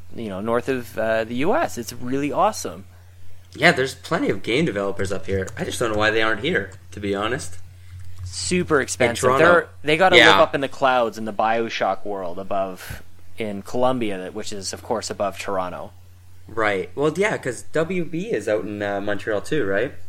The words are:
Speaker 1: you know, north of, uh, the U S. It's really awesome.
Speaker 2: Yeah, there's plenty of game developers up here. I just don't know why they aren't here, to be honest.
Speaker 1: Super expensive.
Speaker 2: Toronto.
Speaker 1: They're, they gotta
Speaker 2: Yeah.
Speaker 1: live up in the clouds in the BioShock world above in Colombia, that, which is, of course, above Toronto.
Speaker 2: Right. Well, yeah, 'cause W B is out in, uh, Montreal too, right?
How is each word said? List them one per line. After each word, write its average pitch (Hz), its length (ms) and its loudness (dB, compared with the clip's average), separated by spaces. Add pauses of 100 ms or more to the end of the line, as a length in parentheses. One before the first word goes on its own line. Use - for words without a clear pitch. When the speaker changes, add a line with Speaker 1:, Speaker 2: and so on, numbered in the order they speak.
(140)
Speaker 1:
you 113 140 -6
know, 95 140 -6
north 117 260 0
of, 123 300 -2
uh, 113 260 2
the 113 120 -8
U 160 180 2
S. 330 240 0
It's 120 140 -8
really 127 380 -2
awesome. 123 540 0 (720)
Speaker 2:
Yeah, 170 180 6
there's 131 220 0
plenty 226 360 -2
of 104 120 0
game 127 220 2
developers 98 480 0
up 95 140 -2
here. 95 200 0 (120)
I 156 60 -2
just - 140 -6
don't 117 140 0
know 104 60 0
why 107 120 4
they 110 120 4
aren't 110 200 2
here, 101 280 0 (220)
to - 80 -10
be 98 140 -2
honest. 113 440 -2 (640)
Speaker 1:
Super 160 560 0
expensive. 120 440 0
Speaker 2:
Toronto. 131 200 6
Speaker 1:
They're, 170 240 6 (140)
they 151 160 2
gotta 185 180 8
Speaker 2:
Yeah. 117 140 10
Speaker 1:
live 98 100 8
up 156 140 4
in 147 80 0
the 131 60 -2
clouds 123 500 2
in 110 80 -6
the 107 80 -4
BioShock 110 720 0
world 98 320 -4
above 95 640 -4 (340)
in 104 260 -4
Colombia, 123 540 2
that, 92 160 -8
which 101 220 -6
is, 95 180 -6
of 95 100 -10
course, 107 280 -4
above 98 280 -2
Toronto. 90 520 -4 (580)
Speaker 2:
Right. 104 460 0
Well, 147 200 0
yeah, 190 220 0
'cause 120 260 -6 (100)
W 165 340 0
B 170 240 -6
is 107 180 -2
out 107 160 2
in, 104 160 -6
uh, 101 220 -2
Montreal 104 400 -2
too, 147 240 0
right? 101 260 0 (160)